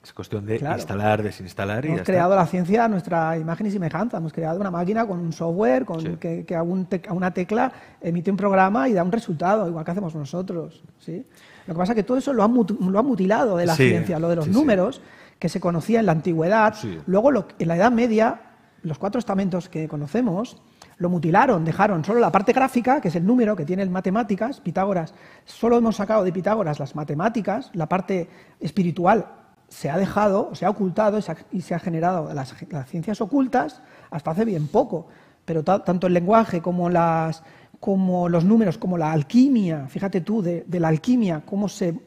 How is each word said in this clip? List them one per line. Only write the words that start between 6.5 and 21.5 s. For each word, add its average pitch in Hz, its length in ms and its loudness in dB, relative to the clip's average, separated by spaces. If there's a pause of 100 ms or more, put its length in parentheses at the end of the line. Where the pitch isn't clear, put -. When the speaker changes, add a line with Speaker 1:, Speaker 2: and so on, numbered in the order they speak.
Speaker 2:
a 165 80 0
un 180 240 -2
tec-, 180 200 -4
a 165 60 -6
una 180 180 -2
tecla 220 400 -2 (300)
emite 175 300 -2
un 196 60 0
programa 202 520 2
y 220 40 2
da 175 100 2
un 175 80 0
resultado, 180 560 0
igual 165 180 -6
que 175 60 -6
hacemos 175 240 -6
nosotros, 165 680 -8 (160)
¿sí? 175 240 -12 (440)
Lo 170 60 -8
que 160 40 -4
pasa 180 160 0
es 226 40 2
que 202 60 0
todo 254 140 0
eso 277 160 -2
lo 196 100 4
han 226 100 6
mutu-, 220 260 2
lo 190 180 2
han 240 80 2
mutilado 208 520 2
de 175 100 2
la 165 80 2
Speaker 1:
Sí, 131 140 6
Speaker 2:
ciencia, - 280 0
lo 165 120 0
de 170 80 2
los 156 80 -2
Speaker 1:
sí, 170 60 0
sí. 208 60 4
Speaker 2:
números, 233 440 2 (360)
que 175 120 -4
se 190 100 -4
conocía 175 400 0
en 214 80 2
la 160 60 4
antigüedad. 180 600 2
Speaker 1:
Sí. 95 320 -8
Speaker 2:
Luego, 208 240 4
lo, 226 180 0 (120)
en 165 80 -2
la 165 80 0
Edad 208 160 4
Media, 226 500 2 (400)
los 156 160 -6
cuatro 214 220 -4
estamentos 190 500 -2
que 160 180 -6
conocemos 190 720 -4 (380)
lo 175 120 -2
mutilaron, 180 560 2